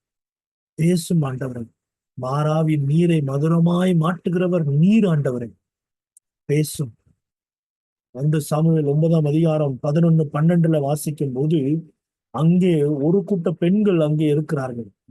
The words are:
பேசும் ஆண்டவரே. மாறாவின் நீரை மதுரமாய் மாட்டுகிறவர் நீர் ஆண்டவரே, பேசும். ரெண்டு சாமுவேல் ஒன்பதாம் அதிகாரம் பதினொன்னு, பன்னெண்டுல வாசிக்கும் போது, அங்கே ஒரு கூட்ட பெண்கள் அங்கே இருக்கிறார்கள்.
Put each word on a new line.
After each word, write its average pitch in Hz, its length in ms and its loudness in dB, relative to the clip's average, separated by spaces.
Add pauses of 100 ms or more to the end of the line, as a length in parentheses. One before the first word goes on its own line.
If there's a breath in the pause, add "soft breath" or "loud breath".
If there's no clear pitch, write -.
(760)
பேசும் 170 500 0
ஆண்டவரே. 127 360 -8 (540)
மாறாவின் 151 720 0
நீரை 165 300 2 (100)
மதுரமாய் 170 640 2 (100)
மாட்டுகிறவர் 175 600 -2 (160)
நீர் 208 300 4
ஆண்டவரே, 123 380 -2 (1000)
பேசும். 147 440 -2 (1200)
ரெண்டு 151 240 0 (100)
சாமுவேல் 156 440 2
ஒன்பதாம் 160 380 2
அதிகாரம் 156 440 0 (100)
பதினொன்னு, 160 400 2 (100)
பன்னெண்டுல 165 500 2
வாசிக்கும் 147 540 -4
போது, 156 200 0 (760)
அங்கே 175 420 2 (300)
ஒரு 185 120 2 (100)
கூட்ட 185 220 -2 (120)
பெண்கள் 190 440 2
அங்கே 151 280 0
இருக்கிறார்கள். 131 540 -6 (220)